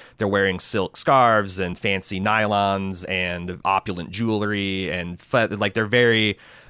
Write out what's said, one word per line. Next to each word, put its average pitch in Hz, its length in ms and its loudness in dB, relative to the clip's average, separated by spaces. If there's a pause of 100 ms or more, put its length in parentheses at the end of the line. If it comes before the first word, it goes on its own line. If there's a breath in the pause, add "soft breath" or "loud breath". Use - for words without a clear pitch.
(180 loud breath)
they're 104 100 0
wearing 98 300 2
silk - 400 -2
scarves 110 640 4
and 90 180 -4
fancy 98 420 -2
nylons 98 880 0
and 90 560 -4
opulent 90 460 -2
jewelry 101 800 -2
and 87 300 -6
fe-, 113 300 0
like, 104 260 -2
they're 110 100 0
very, 110 500 4 (340 loud breath)